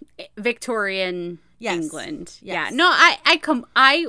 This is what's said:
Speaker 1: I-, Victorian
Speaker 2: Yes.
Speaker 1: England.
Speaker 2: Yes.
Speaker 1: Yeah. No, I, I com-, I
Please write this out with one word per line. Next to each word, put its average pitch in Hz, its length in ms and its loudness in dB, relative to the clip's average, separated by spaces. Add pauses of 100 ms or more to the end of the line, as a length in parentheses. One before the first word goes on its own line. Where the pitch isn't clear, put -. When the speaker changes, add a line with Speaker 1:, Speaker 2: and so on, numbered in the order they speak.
(180)
Speaker 1:
I-, 185 180 -16
Victorian 190 1000 -4 (220)
Speaker 2:
Yes. 202 240 -4
Speaker 1:
England. 170 580 -10
Speaker 2:
Yes. 170 280 -6
Speaker 1:
Yeah. 233 60 -6
No, 339 120 4
I, 330 360 4
I 330 140 4
com-, 269 260 -2 (120)
I 277 320 4